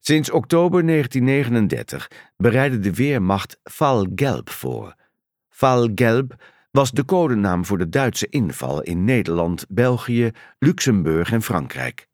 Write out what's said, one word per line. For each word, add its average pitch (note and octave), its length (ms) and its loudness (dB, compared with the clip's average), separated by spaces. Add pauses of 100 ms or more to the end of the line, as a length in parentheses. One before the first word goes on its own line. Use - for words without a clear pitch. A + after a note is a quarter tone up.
Sinds D3+ 300 0
oktober E3+ 520 2
negentien D3 400 0
negenendertig A#2 880 -2 (260)
bereidde B2 420 2
de F#2+ 140 0
Weermacht G#2 680 0
Fall A#2+ 520 0
Gelb F#2 340 -2
voor. A1 460 -10 (540)
Fall B2 460 2
Gelb A#2+ 480 0 (280)
was C3 200 2
de C#3+ 140 -2
codenaam G#2+ 600 2
voor G2+ 120 -2
de E2+ 120 -2
Duitse B2+ 400 -2
inval D2 520 -4
in F2 220 -4
Nederland, E2+ 680 0
België, A#2+ 640 0 (280)
Luxemburg G2 720 2
en A2+ 100 0
Frankrijk. C2 720 -6